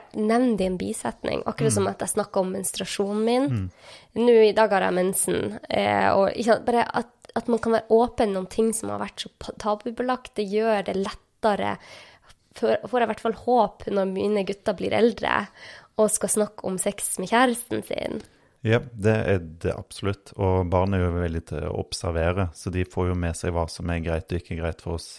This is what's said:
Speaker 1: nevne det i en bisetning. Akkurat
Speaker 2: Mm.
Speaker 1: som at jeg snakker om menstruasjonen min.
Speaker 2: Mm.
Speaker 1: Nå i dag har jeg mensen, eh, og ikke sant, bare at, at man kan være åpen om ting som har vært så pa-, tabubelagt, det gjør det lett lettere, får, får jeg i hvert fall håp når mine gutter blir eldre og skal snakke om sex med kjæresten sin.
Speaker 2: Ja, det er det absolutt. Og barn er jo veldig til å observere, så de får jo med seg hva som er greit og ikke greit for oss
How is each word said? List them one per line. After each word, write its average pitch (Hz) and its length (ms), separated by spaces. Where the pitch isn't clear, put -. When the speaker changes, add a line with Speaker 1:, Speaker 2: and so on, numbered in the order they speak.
Speaker 1:
nevne 226 420
det 185 80
i 185 60
en 180 80
bisetning. - 640
Akkurat - 260
Speaker 2:
Mm. 214 60
Speaker 1:
som 196 120
at 196 120
jeg - 160
snakker 202 260
om 185 140
menstruasjonen 202 720
min. 247 240
Speaker 2:
Mm. 98 200
Speaker 1:
Nå 233 320
i 208 60
dag 214 180
har 190 160
jeg 180 80
mensen, 190 640
eh, 202 460
og 196 160
ikke - 140
sant, 220 200
bare 240 300
at, - 160
at - 140
man 226 100
kan 226 140
være 220 180
åpen 226 460
om 185 100
ting 226 260
som 202 160
har 208 140
vært - 160
så - 180
pa-, - 220
tabubelagt, 247 760
det 214 140
gjør 214 360
det 190 100
lett 196 300
lettere, 196 360
får, 220 220
får 247 120
jeg 233 80
i 214 40
hvert 214 120
fall 226 100
håp 240 540
når 196 240
mine 202 340
gutter 196 300
blir 180 180
eldre 208 540
og 214 140
skal - 180
snakke 208 360
om 190 120
sex - 420
med 185 100
kjæresten 233 540
sin. - 380
Speaker 2:
Ja, 113 160
det 117 340
er 95 120
det 82 340
absolutt. - 600
Og 92 340
barn 92 240
er 95 60
jo 90 140
veldig 85 320
til 76 180
å 85 160
observere, 87 720
så - 180
de 90 120
får 90 260
jo 90 60
med 87 200
seg 90 180
hva 85 160
som 87 200
er 85 120
greit 82 300
og 87 100
ikke - 180
greit 82 220
for 85 160
oss - 220